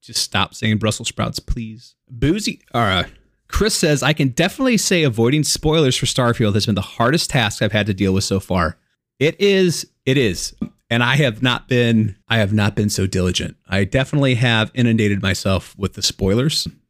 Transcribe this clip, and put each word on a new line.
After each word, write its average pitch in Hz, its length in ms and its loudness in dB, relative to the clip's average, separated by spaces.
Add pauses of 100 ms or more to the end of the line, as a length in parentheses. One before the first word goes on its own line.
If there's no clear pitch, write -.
Just - 200 -6
stop - 320 -2
saying 110 240 0
Brussels 107 300 -2
sprouts, 113 320 -6
please." 113 560 -8 (140)
Boozy, 151 520 -2 (120)
or, 120 80 0
uh, 95 220 2 (440)
Chris 208 260 0
says, 151 300 0
"I 135 80 2
can 147 180 0
definitely 214 480 0
say 175 260 0
avoiding 127 420 2
spoilers 156 500 0
for - 100 -2
Starfield 117 500 0
has 104 100 0
been 107 100 0
the 101 60 -2
hardest 127 480 -2
task 117 320 -2
I've 107 100 0
had 104 160 0
to 104 60 -2
deal 95 200 0
with 95 120 0
so 95 160 -2
far." 85 360 -2 (420)
It 156 200 0
is, 190 480 2 (180)
it 135 120 2
is. 107 360 -2 (360)
And 117 140 0
I 127 140 0
have 120 240 0
not 127 260 -2
been, 117 480 2 (140)
I 117 80 2
have 104 160 0
not 104 220 0
been 104 140 0
so 98 180 -2
diligent. - 500 -2 (100)
I 98 160 0
definitely 131 520 0
have 113 380 2
inundated 110 480 2
myself 95 560 -2
with 98 160 -4
the - 80 -10
spoilers. 117 680 -2 (220)